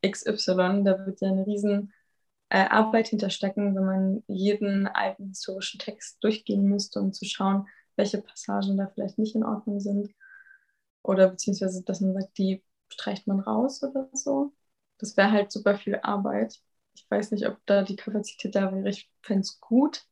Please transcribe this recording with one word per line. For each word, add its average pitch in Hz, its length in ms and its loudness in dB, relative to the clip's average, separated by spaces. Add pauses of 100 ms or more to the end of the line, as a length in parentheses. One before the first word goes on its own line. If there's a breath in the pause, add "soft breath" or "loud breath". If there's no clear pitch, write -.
X 196 240 -2
Y.“ 190 600 2
Da 190 200 2
wird 190 160 -8
ja 196 80 0
eine 190 180 0
riesen, 202 440 0 (580 loud breath)
äh, 190 200 4
Arbeit 220 400 4
hinterstecken, 202 640 -2
wenn 190 100 0
man 190 420 0
jeden 185 600 0
alten 98 420 -2
historischen 190 500 -10
Text - 440 -12
durchgehen 208 460 2
müsste, 202 320 -2
um 196 120 0
zu - 120 -10
schauen, 196 420 0 (280 loud breath)
welche 208 260 0
Passagen 196 560 -2
da 196 160 -2
vielleicht 202 260 -6
nicht 214 160 0
in 220 100 0
Ordnung 208 340 -4
sind. 202 320 -2 (920 loud breath)
Oder 190 260 6
beziehungsweise, 185 540 -4
dass 190 180 -4
man 190 140 2
sagt, 190 220 -8
die 190 260 0 (260)
streicht - 380 -8
man 202 140 2
raus 226 420 -2
oder 269 300 -4
so. 277 400 -2 (460)
Das 214 180 -6
wäre 202 140 6
halt 202 200 2
super 202 260 2
viel 202 260 -4
Arbeit. 208 580 -2 (340)
Ich - 140 -20
weiß 208 220 0
nicht, 214 160 -2
ob 208 180 -4
da 202 180 4
die 190 140 -4
Kapazität - 580 -6
da 196 180 2
wäre. 196 160 -2
Ich - 220 -8 (120)
fänd's 196 360 -2
gut. 269 520 4